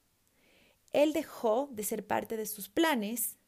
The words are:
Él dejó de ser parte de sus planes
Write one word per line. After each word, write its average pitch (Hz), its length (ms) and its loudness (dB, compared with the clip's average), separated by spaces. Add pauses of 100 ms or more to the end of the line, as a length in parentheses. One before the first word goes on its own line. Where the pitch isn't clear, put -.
(920)
Él 294 200 4
dejó 277 600 0
de 214 100 -8
ser 214 240 -4
parte 220 320 -2
de 214 80 -6
sus - 240 -10
planes 240 640 2 (120)